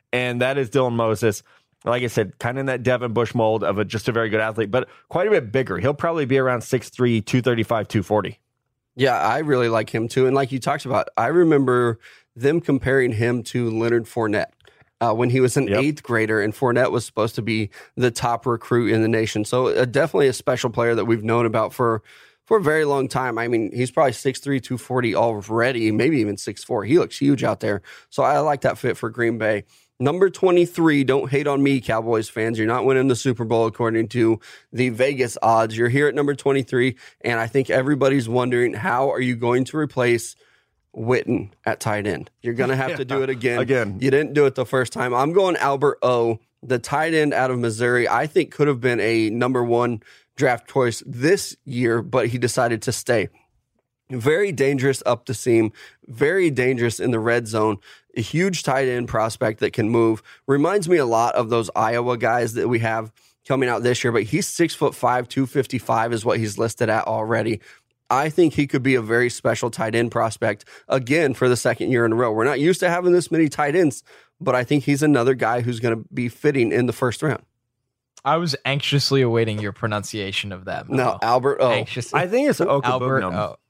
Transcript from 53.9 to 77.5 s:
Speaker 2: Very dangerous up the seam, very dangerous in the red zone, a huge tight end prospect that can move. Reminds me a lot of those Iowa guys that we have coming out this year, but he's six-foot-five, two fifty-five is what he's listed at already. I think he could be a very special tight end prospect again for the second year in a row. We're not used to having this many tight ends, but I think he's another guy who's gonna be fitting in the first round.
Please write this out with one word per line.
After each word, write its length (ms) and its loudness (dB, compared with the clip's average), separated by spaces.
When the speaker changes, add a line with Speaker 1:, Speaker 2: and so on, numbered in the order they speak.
Speaker 2:
Very 400 0
dangerous 560 0
up 180 0
the 80 -8
seam, 400 2
very 440 0
dangerous 480 0
in 120 -2
the 80 0
red 260 0
zone, 320 0
a 60 -4
huge 420 -2
tight 240 0
end 220 -4
prospect 500 -2
that 140 0
can 160 0
move. 340 2
Reminds 400 2
me 80 4
a 100 4
lot 300 2
of 140 0
those 260 0
Iowa 420 0
guys 360 0
that 160 -2
we 100 2
have 320 -4
coming 220 0
out 160 -2
this 220 0
year, 80 0
but 100 2
he's 240 -2
six-foot-five, 800 -2
two 180 -2
fifty-five 680 -2
is 100 -4
what 160 0
he's 180 -4
listed 320 -2
at 160 0
already. 540 -2
I 200 2
think 240 4
he 120 0
could 160 -2
be 140 2
a 60 2
very 280 2
special 400 -2
tight 240 -4
end 180 2
prospect 520 -2
again 460 0
for 160 2
the 80 2
second 340 -2
year 140 2
in 80 2
a 20 0
row. 160 2
We're 140 0
not 160 0
used 180 2
to 100 0
having 220 2
this 180 2
many 200 2
tight 260 -2
ends, 280 0
but 160 0
I 80 2
think 220 0
he's 180 0
another 320 4
guy 240 0
who's 220 -4
gonna 220 0
be 160 -4
fitting 420 0
in 140 2
the 80 -2
first 280 -2
round. 220 -2